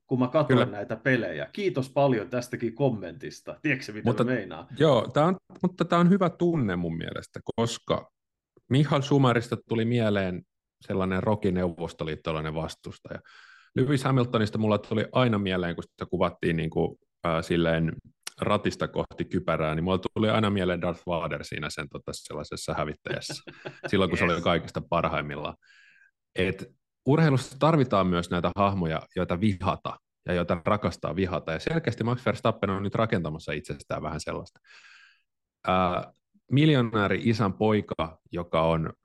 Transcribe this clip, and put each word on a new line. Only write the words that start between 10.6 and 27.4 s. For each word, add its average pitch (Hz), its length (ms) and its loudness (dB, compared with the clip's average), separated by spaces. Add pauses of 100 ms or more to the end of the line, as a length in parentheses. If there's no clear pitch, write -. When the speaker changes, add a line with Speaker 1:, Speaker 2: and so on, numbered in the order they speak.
Speaker 2:
sellainen 92 420 -2
rokineuvostoliittolainen 82 1300 -2
vastustaja. - 680 -10 (560)
Lewis 135 280 2
Hamiltonista 123 540 2
mulla 107 200 2
tuli 110 340 -4
aina 120 280 2
mieleen, 90 360 -2
kun 85 80 -8
sitä - 220 -14
kuvattiin 87 520 0
niinku, 80 420 -2 (240)
ää, 82 180 0
silleen 82 520 2 (480)
ratista 98 460 0
kohti - 380 -6
kypärää, 80 500 -2
niin 80 80 -2
mulla 92 160 2 (140)
tuli 107 160 2
aina 110 200 2
mieleen 92 320 0
Darth 85 260 -4
Vader 80 360 -4
siinä 73 260 -8
sen, 73 200 -8
tota, - 240 -10
sellaisessa 76 600 -8
hävittäjässä, - 600 -6 (300)
Speaker 1:
<laughs> - 260 -12
Speaker 2:
silloin 95 200 4
kun 87 80 0
se 98 60 0
oli 87 100 2
Speaker 1:
Yes. 82 100 -2
Speaker 2:
kaikista 82 460 0
parhaimmillaan. 78 640 -2 (800)
Et - 300 -2 (400)
urheilussa 143 540 4